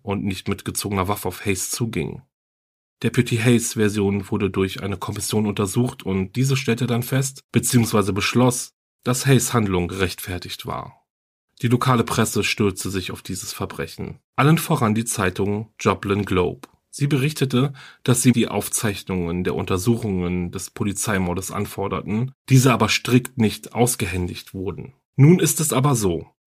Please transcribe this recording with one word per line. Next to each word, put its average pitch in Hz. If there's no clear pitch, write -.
und 98
nicht 101
mit 95
gezogener 95
Waffe 101
auf -
Hayes 98
zuging. 80
Deputy 120
Hayes' 117
Version 101
wurde 101
durch 95
eine 98
Kommission 107
untersucht 107
und 95
diese 131
stellte 117
dann 117
fest, -
beziehungsweise 110
beschloss, 120
dass 127
Hayes' 135
Handlung 95
gerechtfertigt 92
war. -
Die 120
lokale 123
Presse 107
stürzte 98
sich -
auf -
dieses -
Verbrechen. -
Allen 151
voran 123
die 113
Zeitung 101
Joplin 98
Globe. 90
Sie -
berichtete, 135
dass 127
sie 123
die 113
Aufzeichnungen 90
der 90
Untersuchungen 92
des -
Polizeimordes 95
anforderten, 101
diese 127
aber 107
strikt -
nicht 107
ausgehändigt 92
wurden. 95
Nun 160
ist -
es 156
aber 131
so. 92